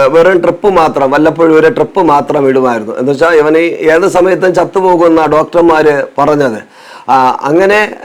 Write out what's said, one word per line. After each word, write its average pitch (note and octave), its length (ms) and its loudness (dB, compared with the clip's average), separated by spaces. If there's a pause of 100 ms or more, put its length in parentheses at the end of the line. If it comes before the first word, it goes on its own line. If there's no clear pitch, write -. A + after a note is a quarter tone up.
വെറും E3+ 320 2
ട്രിപ്പ് E3+ 280 -2
മാത്രം, D#3 420 0
വല്ലപ്പോഴും D#3 480 2
ഒരു D#3 100 4
ട്രിപ്പ് D#3 320 -2
മാത്രം C#3+ 480 0
ഇടുമായിരുന്നു. A#2+ 500 -2
എന്ന് C3+ 140 -2
വെച്ചാൽ E3 220 0
ഇവന് D#3 240 2
ഏത് E3 500 0
സമയത്തും F3+ 460 0
ചത്തുപോകുമെന്നാണ് E3+ 760 0
ഡോക്ടർമാർ D#3 760 0 (120)
പറഞ്ഞത്. C#3 400 -2 (500)
ആ, B2+ 340 0
അങ്ങനെ, G3 640 0